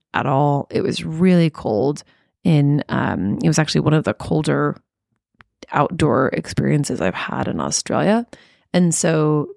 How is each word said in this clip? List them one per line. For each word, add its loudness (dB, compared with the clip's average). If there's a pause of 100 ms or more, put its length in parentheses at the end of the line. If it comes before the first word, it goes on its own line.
(120)
at -2
all. 2
It -2
was -4
really 4
cold -2 (400)
in, 4
um, -2
it 2
was 2
actually 0
one 2
of 2
the -2
colder -2 (920)
outdoor 0
experiences -2
I've -2
had -6
in -4
Australia. -2 (460)
And 2
so 0